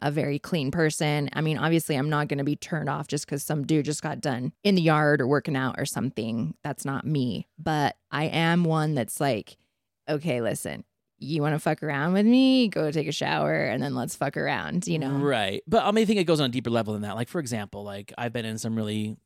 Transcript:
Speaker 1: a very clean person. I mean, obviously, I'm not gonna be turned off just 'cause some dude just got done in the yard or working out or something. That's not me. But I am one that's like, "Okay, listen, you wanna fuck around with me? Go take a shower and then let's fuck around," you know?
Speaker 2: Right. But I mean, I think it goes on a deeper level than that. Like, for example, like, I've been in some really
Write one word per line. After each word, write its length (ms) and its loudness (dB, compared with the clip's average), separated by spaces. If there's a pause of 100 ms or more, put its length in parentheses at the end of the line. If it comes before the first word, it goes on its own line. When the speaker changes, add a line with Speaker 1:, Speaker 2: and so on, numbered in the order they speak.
Speaker 1:
a 100 0
very 260 0
clean 320 -2
person. 640 2
I 80 -2
mean, 180 0
obviously, 380 2
I'm 120 0
not 200 0
gonna 160 -2
be 100 0
turned 340 -4
off 200 -4
just 180 -4
'cause 160 -6
some 240 -2
dude 200 2
just 160 -4
got 180 -6
done 320 -4 (100)
in 140 4
the 60 4
yard 380 6
or 60 2
working 300 2
out 220 0
or 60 -2
something. 800 -4
That's 220 -8
not 200 -4
me. 440 -2 (100)
But 380 0 (160)
I 140 -2
am 360 2
one 320 2
that's 260 -2
like, 360 -2 (520)
"Okay, 320 0
listen, 440 -4 (340)
you 240 -4
wanna 160 0
fuck 240 -2
around 300 -2
with 140 4
me? 420 6
Go 240 -2
take 160 0
a 40 0
shower 520 0
and 180 -2
then 140 -4
let's 180 -6
fuck 220 -4
around," 500 -2
you 140 0
know? 100 -4
Speaker 2:
Right. 560 0
But 180 4
I 60 2
mean, 120 4
I 40 2
think 140 2
it 40 0
goes 140 4
on 80 2
a 60 -2
deeper 180 -2
level 220 0
than 100 -4
that. 140 -6
Like, 120 -4
for 120 -4
example, 420 -6
like, 340 -12
I've 160 -4
been 120 -4
in 140 -4
some 180 -4
really 500 -2